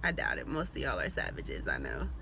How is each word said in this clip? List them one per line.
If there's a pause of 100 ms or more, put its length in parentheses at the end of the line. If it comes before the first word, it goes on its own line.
I
doubt
it.
Most
of
y'all
are
savages,
I
know. (140)